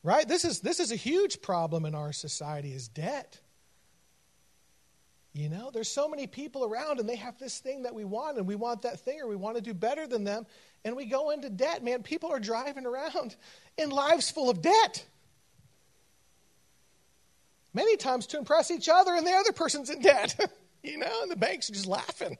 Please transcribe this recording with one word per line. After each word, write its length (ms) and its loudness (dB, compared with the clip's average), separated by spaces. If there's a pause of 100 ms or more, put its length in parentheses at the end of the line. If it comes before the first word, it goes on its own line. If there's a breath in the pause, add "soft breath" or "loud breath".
Right? 240 4
This 180 2
is, 160 -2
this 180 -2
is 120 0
a 40 -4
huge 460 0
problem 420 -2
in 100 -4
our 200 -6
society, 580 -8
is 160 -12
debt. 520 -8 (1900)
You 160 -6
know, 220 -8
there's 180 -4
so 180 0
many 180 -6
people 380 -8
around, 360 -2
and 80 -2
they 100 -6
have 200 -12
this 220 -12
thing 240 -8
that 100 -6
we 120 -10
want, 320 -6
and 100 -2
we 80 -2
want 280 -4
that 180 -6
thing, 200 -6
or 60 -8
we 80 -4
want 220 -6
to 40 -4
do 120 -8
better 340 -2
than 160 -2
them, 240 -4 (380 soft breath)
and 100 -4
we 100 -8
go 240 0
into 200 -2
debt. 340 0
Man, 180 -2
people 300 -4
are 80 -2
driving 460 -4
around 500 -4 (420 loud breath)
in 120 -2
lives 420 4
full 180 0
of 120 2
debt. 440 6 (2750)
Many 240 4
times 300 -2
to 120 -6
impress 320 4
each 180 -2
other, 240 8
and 140 2
the 60 4
other 180 6
person's 380 -2
in 120 -6
debt. 380 8
<laughs> 220 -2 (220)
You 160 -8
know, 240 -2
and 60 -4
the 60 -4
banks 340 0
are 40 -10
just 140 -6
laughing. 520 -4